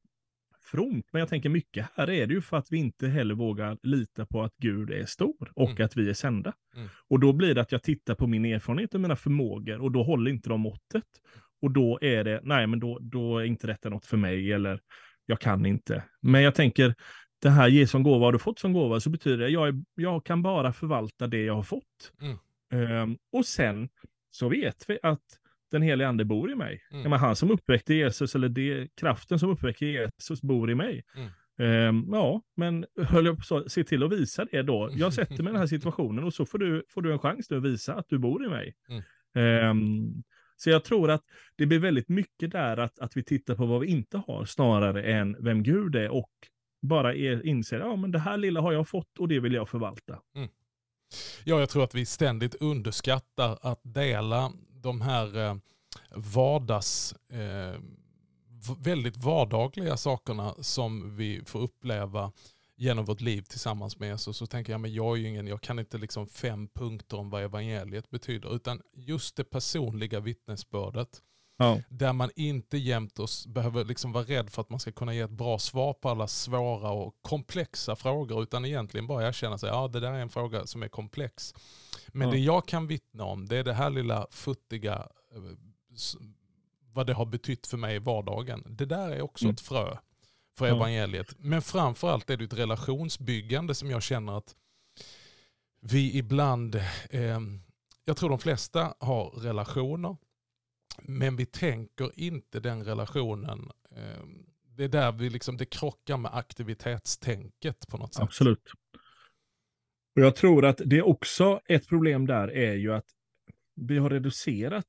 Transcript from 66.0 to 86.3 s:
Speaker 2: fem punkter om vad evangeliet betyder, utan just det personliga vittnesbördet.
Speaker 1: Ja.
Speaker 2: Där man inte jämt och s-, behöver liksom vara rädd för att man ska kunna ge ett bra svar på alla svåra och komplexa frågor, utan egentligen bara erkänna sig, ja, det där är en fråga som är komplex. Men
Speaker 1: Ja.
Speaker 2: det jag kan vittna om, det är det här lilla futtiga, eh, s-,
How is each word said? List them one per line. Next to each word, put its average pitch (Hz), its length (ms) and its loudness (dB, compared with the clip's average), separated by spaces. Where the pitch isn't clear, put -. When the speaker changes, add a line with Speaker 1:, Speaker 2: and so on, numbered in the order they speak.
Speaker 2:
fem 104 400 -8
punkter 110 520 -10
om 101 100 -8
vad 101 140 -4
evangeliet 104 640 -8
betyder, 120 460 -8
utan 120 260 -6
just 135 420 -8
det 143 80 -4
personliga 110 760 -4
vittnesbördet. 104 1040 -8
Speaker 1:
Ja. 117 320 6
Speaker 2:
Där 127 240 0
man 127 220 -2
inte 147 420 -4
jämt 120 420 -4
och 107 60 -4
s-, - 220 -8
behöver 117 380 -2
liksom 123 260 -6
vara 120 120 -4
rädd 117 260 -4
för - 120 -8
att - 80 -10
man 131 100 -8
ska 113 120 -8
kunna 117 220 -6
ge 117 80 -4
ett 107 100 -6
bra 110 280 -4
svar 135 340 -2
på - 160 -6
alla 110 180 -2
svåra 120 640 -4
och 104 300 -6
komplexa - 760 -6
frågor, 127 480 -4
utan 120 220 -4
egentligen 117 420 -6
bara 123 200 -2
erkänna 113 300 -4
sig, 104 120 -4
ja, 127 180 -2
det 120 120 -4
där 123 140 -4
är 135 60 -6
en 120 100 -6
fråga 113 360 -4
som 113 180 -10
är 104 40 -8
komplex. - 680 -10
Men 131 200 -2
Speaker 1:
Ja. 123 60 2
Speaker 2:
det 135 60 4
jag 160 280 4
kan 160 200 -4
vittna 131 360 -8
om, 98 220 -6
det 120 120 -2
är 131 60 -2
det 123 100 -2
här 139 160 0
lilla 117 420 -2
futtiga, 113 600 -8
eh, 107 60 -16
s-, 113 220 -8